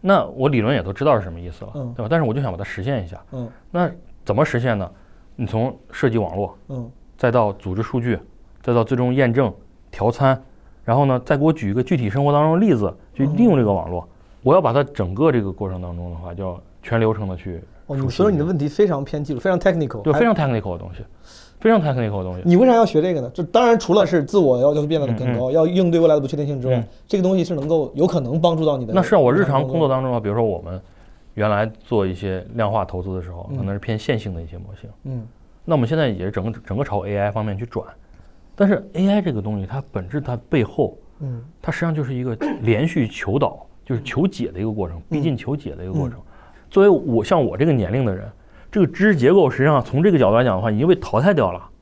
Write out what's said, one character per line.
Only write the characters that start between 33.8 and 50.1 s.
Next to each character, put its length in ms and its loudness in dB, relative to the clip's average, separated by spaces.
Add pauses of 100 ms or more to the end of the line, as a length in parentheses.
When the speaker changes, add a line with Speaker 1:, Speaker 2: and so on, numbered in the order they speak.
Speaker 1:
线 200 -2
性 160 -8
的 60 -8
一 60 -12
些 100 -14
模 240 -16
型。 80 -18 (160)
Speaker 2:
嗯。 220 -10 (400)
Speaker 1:
那 80 0
我 40 2
们 80 2
现 100 -2
在 120 2
也 160 -4
是 60 -2
整 200 -4
个， 140 -10
整 140 -6
个 40 -2
朝 240 -4
A 120 -4
I 120 0
方 140 -4
面 140 -6
去 80 -8
转， 200 -8 (720)
但 100 4
是 160 2 (120)
A 120 0
I 140 2
这 120 -2
个 100 -4
东 180 -4
西， 60 -6
它 160 -8 (100)
本 160 -6
质 100 -6
它 180 -6 (120)
背 160 2
后， 320 -2 (240)
Speaker 2:
嗯。 220 -10 (180)
Speaker 1:
它 100 -6
实 100 -6
际 20 -
上 120 -2
就 80 -2
是 120 -4
一 100 -4
个 100 -4 (280)
连 260 2
续 180 0
求 320 -4
导， 260 -2 (200)
就 100 -4
是 80 -4
求 240 -2
解 240 -4
的 80 -12
一 60 -4
个 80 -4
过 160 -4
程， 100 -10
Speaker 2:
嗯。 120 -14
Speaker 1:
逼 100 -4
近 160 -2
求 180 -6
解 220 -10
的 80 -12
一 20 -10
个 60 -8
过 160 -2
程。 100 -12
Speaker 2:
嗯。 60 -20 (460)
Speaker 1:
作 120 4
为 60 8
我， 340 2
像 220 2
我 120 -4
这 80 2
个 80 4
年 200 0
龄 120 0
的 100 -2
人， 140 -10 (420)
这 100 0
个 60 6
知 260 2
识 40 4
结 160 4
构 180 2
实 80 -8
际 60 2
上 180 4
从 200 -2
这 80 6